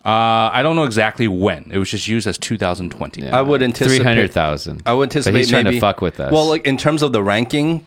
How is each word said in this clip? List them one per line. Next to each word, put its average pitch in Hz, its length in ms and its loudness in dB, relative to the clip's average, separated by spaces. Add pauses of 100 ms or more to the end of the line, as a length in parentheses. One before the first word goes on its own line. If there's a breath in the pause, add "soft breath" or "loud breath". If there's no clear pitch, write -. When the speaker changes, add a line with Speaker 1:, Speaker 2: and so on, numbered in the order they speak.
Speaker 1:
Uh, 113 480 2
I 127 100 0
don't 165 140 0
know 160 80 0
exactly 110 420 0
when. 92 460 -2
It 95 60 -2
was 95 120 -4
just 101 160 -6
used 110 200 -2
as 92 120 -4
two - 180 -6
thousand 90 340 -4
twenty. - 320 -10
Speaker 2:
Yeah. 69 140 -2
Speaker 3:
I 135 60 2
would 139 200 2
anticipate 127 340 2
Speaker 2:
Three 131 80 2
hundred 113 280 2
thousand. 78 540 -2
Speaker 3:
I 120 80 2
would 135 100 2
anticipate 127 280 0
Speaker 2:
But 127 60 4
he's 123 120 2
trying 131 140 4
Speaker 3:
maybe, 98 120 2
Speaker 2:
to 117 40 -2
fuck 101 200 2
with 87 200 -4
us. 67 120 -4
Speaker 3:
well, 156 140 4
like, 156 200 0
in 135 100 0
terms 151 260 0
of 143 100 0
the 107 100 2
ranking, 147 640 0